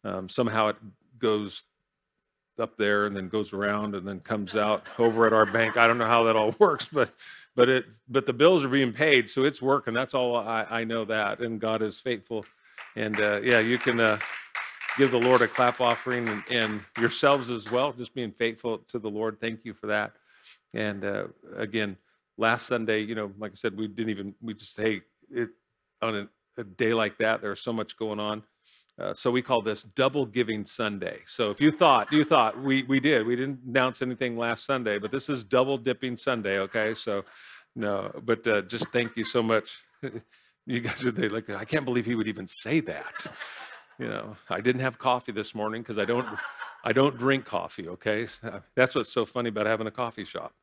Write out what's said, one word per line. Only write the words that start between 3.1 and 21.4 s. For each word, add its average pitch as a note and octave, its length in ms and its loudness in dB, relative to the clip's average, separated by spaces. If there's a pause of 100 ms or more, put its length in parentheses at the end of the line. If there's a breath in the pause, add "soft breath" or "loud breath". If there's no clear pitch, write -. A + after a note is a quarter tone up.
then F#2+ 140 -8
goes G#2 240 -4
around G#2 420 -2
and F#2+ 140 -8
then F#2+ 140 -8
comes G#2 340 -6
out G#2 300 0 (120)
over A2+ 300 6
at A2 60 6
our A2 120 8
bank. A2 300 2
I A#2 100 8
don't A#2 120 6
know A2+ 80 0
how A#2 180 6
that A2+ 140 4
all G#2+ 180 2
<laughs> - 40 -20
works, F3 300 6
but, C3+ 240 0 (420 loud breath)
but B2 120 8
it, B2+ 180 2 (220)
but C3 180 0
the C3+ 60 0
bills D3 320 6
are C3 60 -2
being C3 240 2
paid, C#3 360 4
so C3 140 0
it's C#3+ 180 0
working. C3 320 0
That's B2+ 200 -2
all B2 240 2
I, A2 320 -2
I A2+ 160 -2
know A2+ 180 -2
that, G#2+ 380 -2
and A2+ 180 -4
God A2 220 0
is G#2 180 -4
faithful. A2+ 460 -6 (500 loud breath)
And, A2 240 -4
uh, G#2 240 2
yeah, A#2+ 160 6
you A#2 180 2
can, A#2+ 220 0
uh, A2 180 4 (800)
give C3 140 6
the B2 80 2
Lord B2 220 6
a A2+ 80 4
clap B2 320 2
offering A#2+ 480 0
and, G#2 200 -6
and G#2+ 320 -2 (160)
yourselves B2 520 2
as G#2+ 200 -8
well, C3 220 0
just A#2+ 220 -12
being A#2 180 -6
faithful A2+ 460 -4 (100)
to B2 100 -10
the A2 120 -6
Lord. G#2+ 320 -6
Thank A2+ 240 -8
you G#2+ 80 -12
for G#2+ 140 -12
that. G#2 260 -2 (600 soft breath)
And, G#2 300 -4
uh, G2+ 220 -4 (320)